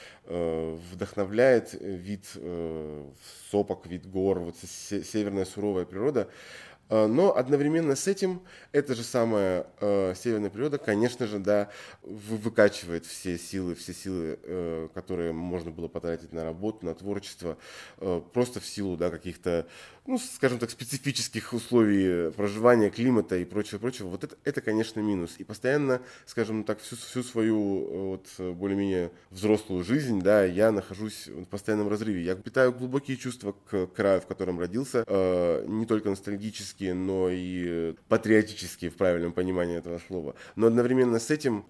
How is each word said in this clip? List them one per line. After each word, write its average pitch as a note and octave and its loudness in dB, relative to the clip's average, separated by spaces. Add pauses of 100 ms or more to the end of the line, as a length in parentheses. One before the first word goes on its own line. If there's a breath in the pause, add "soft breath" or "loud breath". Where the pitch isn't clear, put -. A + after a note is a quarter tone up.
(240 loud breath)
э, E2 -4 (140)
вдохновляет G#2 2
вид, F#2+ -8 (120)
э, D#2+ -6 (460)
сопок, G2+ 0
вид F2 -10
гор, F#2+ 2
вот E2+ -8
се-, - -8
северная G2+ -2
суровая G2 -2
природа. A2+ -2 (600 loud breath)
Э, A2 6
но D#3 6
одновременно C#3+ 2
с - -4
этим F#3 0 (300 loud breath)
эта C#3+ 2
же A2+ -6
самая, G#2+ 2 (140)
э, G2 2
северная G#2+ -2
природа, B2+ -4
конечно A2+ 0
же, G#2 -4
да, G2+ 2 (320 loud breath)
вы-, G#2+ -8
выкачивает G2+ 2
все F2 -6
силы, F2+ -4
все F2 -10
силы, F2 -6
э, E2 -6
которые E2+ -4
можно E2+ -4
было E2 -8
потратить E2 -6
на E2 -6
работу, F2+ -6
на E2 -4
творчество, F#2+ -8 (440 loud breath)
э, F2+ 0 (140)
просто B2 0
в - -12
силу, F#2+ -4
да, F2 2
каких-то, E2+ -2 (400 loud breath)
ну, C4 0
скажем B2 0
так, A2+ -4
специфических - -6
условий G2 4
проживания, G#2 6
климата A2+ 2
и F2 -2
прочего, G2+ -4
прочего. A2 -6
Вот F#2 -8
это, - -10
это, C#3+ -2
конечно, A2 0
минус. G2 -2
И F#2+ -12
постоянно, B2+ 0 (240 loud breath)
скажем A2 -2
так, G#2 -4
всю, - -12
всю - -8
свою, A2+ 2
э, G2 -2
вот, F#2+ -8 (100)
э, F#2 -6
более-менее F#2+ 0 (200 loud breath)
взрослую F#2+ 2
жизнь, A#2+ 0
да, G2 6
я F#2+ 4
нахожусь G#2 -4
в F2 -12
постоянном G#2 -2
разрыве. G#2 -2
Я F2+ 0
питаю B2 2
глубокие B2+ -4
чувства A#2+ -6 (160)
к F#2 0
краю, G2 4
в - -12
котором F2+ -4
родился, A2+ -2
э, F2+ 2
не A2 -2
только G#2+ 2
ностальгические, G2+ -6
но F#2 0
и F2 -2 (140)
патриотические, G#2+ 2
в - -12
правильном F2 2
понимании F2+ 0
этого E2+ -8
слова. E2 -8 (220 loud breath)
Но G#2+ 6
одновременно A#2+ 4
с A#2 -4
этим C3 0